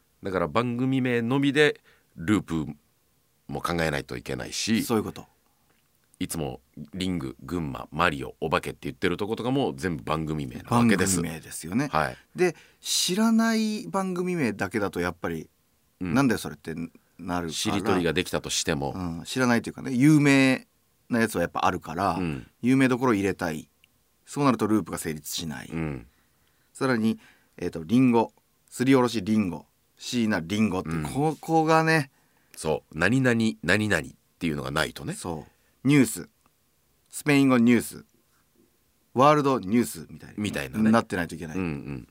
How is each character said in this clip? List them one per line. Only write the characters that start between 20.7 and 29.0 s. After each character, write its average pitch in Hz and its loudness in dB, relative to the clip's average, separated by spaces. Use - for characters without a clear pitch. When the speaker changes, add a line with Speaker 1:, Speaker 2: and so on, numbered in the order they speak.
Speaker 2:
な 120 0
や 113 4
つ 107 -8
は 90 0
や 85 2
っ - -14
ぱ - -2
あ 95 4
る 87 -6
か 78 -10
ら、 90 0
Speaker 1:
う - -4
ん。 71 -4
Speaker 2:
有 127 4
名 135 4
ど 123 2
こ 131 0
ろ 120 4
入 98 0
れ 95 2
た 87 -4
い。 76 -10
そ - -6
う 143 2
な 135 6
る 113 0
と 110 2
ル 104 4
ー - -10
プ 85 -10
が 85 -4
成 82 -4
立 - -10
し 82 -6
な 65 -8
い。 - -16
Speaker 1:
う - -8
ん。 73 -6
Speaker 2:
さ 139 -4
ら 123 2
に、 110 0
え 90 -6
ー - -4
と、 82 -10
リ 98 2
ン 131 6
ゴ、 117 2
す - -4
り 135 6
お 127 6